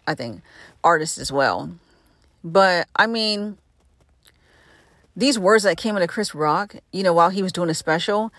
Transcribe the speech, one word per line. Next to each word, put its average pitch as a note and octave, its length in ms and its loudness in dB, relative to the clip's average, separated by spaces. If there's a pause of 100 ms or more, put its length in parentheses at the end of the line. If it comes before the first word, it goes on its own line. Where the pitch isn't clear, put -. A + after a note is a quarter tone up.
I D#3 120 -4
think, - 260 -12 (400)
artists D#3+ 360 2
as C3+ 120 -8
well. C3+ 400 0 (720)
But, F3+ 540 2
I G#3+ 100 2
mean, G#3+ 520 -4 (1600)
these A#3+ 220 0
words G3+ 240 4
that F#3 140 2
came G#3+ 180 -4
out F#3+ 80 0
of E3+ 60 0
Chris - 260 -6
Rock, D3+ 400 -2 (180)
you F#3+ 120 -6
know, F3+ 80 4
while E3+ 180 6
he G3 140 -4
was F#3 80 -4
doing F3 180 -2
a D#3+ 40 -2
special, G3+ 640 -2